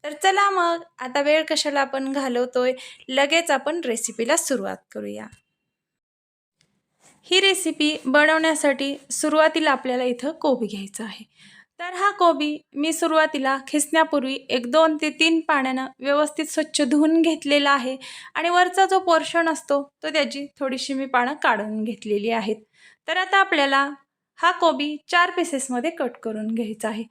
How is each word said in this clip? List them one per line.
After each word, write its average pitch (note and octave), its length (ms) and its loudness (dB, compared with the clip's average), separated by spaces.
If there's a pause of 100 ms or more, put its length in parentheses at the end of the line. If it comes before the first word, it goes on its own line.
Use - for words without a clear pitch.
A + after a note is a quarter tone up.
तर D4 100 -10 (100)
चला G4 260 4
मग, E4+ 340 -2 (160)
आता B3+ 220 -4
वेळ D4+ 220 2
कशाला D4+ 380 -2
आपण C4+ 300 -4
घालवतोय, B3+ 600 -2 (360)
लगेच D4 420 2
आपण D4 340 -2
रेसिपीला A#3 520 -2
सुरुवात G3 400 -4 (140)
करूया. G#2 340 -12 (2000)
ही F#4 160 2
रेसिपी D#4+ 680 0
बनवण्यासाठी D4 920 2 (160)
सुरुवातीला D#4 600 2
आपल्याला B3+ 320 -2
इथं B3 280 -4
कोबी B3 360 -2
घ्यायचा G3 360 -12
आहे. - 540 -18 (220)
तर F4 140 -10
हा G4 160 2
कोबी D4+ 480 2 (180)
मी D#4 180 -2
सुरुवातीला D#4 640 0 (100)
खिसण्यापूर्वी D4 720 0 (100)
एक A#3+ 220 -2
दोन D#4+ 300 4
ते D4+ 80 -2
तीन E4 300 2
पाण्यानं C4 480 -2 (120)
व्यवस्थित D4 460 0
स्वच्छ D#4 360 -4
धुवून D4+ 400 4
घेतलेला C#4+ 500 2
आहे C4 260 0 (380)
आणि E4 140 -2
वरचा F4+ 360 4
जो F#4+ 140 2
पोर्शन E4 500 2
असतो, C#4+ 420 -4 (120)
तो D#4 60 -6
त्याची C#4+ 380 -2 (120)
थोडीशी C4 340 -6
मी C4+ 120 -4
पानं B3+ 280 0
काढून G#3+ 500 -2
घेतलेली G#3 460 -4
आहेत. A3 260 -2 (520)
तर E4+ 100 -2
आता F#4+ 200 0
आपल्याला C#4+ 520 2 (460)
हा F4 160 2
कोबी D4+ 460 0 (100)
चार F4+ 240 2
पीसेसमध्ये C#4+ 580 -4
कट D4+ 220 -4 (120)
करून G#3+ 240 -6
घ्यायचा A3 420 -4
आहे. G#3+ 220 -6